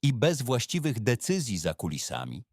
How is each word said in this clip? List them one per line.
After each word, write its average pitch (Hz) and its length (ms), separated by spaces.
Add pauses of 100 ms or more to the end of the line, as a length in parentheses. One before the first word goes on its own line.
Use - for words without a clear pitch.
i 139 100
bez 135 280
właściwych 127 580
decyzji 120 580
za 80 160
kulisami 64 800